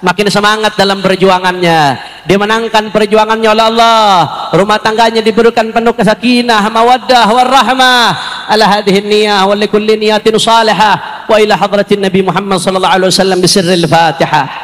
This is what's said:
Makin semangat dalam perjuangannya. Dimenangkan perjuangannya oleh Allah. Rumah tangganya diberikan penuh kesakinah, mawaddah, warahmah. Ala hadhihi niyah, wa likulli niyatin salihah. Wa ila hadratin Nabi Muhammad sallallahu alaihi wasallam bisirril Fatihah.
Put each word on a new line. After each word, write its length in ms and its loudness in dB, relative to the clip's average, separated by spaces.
Makin 320 -2
semangat 480 -2
dalam 240 -2
perjuangannya. 960 0
Dimenangkan 640 -2
perjuangannya 640 0
oleh 160 2
Allah. 400 2
Rumah 320 0
tangganya 400 0
diberikan 480 0
penuh 240 0
kesakinah, 800 0
mawaddah, 560 2
warahmah. 800 2
Ala 320 2
hadhihi 240 0
niyah, 400 0
wa 80 0
likulli 480 -2
niyatin 400 0
salihah. 880 0
Wa 80 2
ila 160 2
hadratin 480 -2
Nabi 240 0
Muhammad 400 -4
sallallahu 320 0
alaihi 160 0
wasallam 320 0
bisirril 400 0
Fatihah. 640 0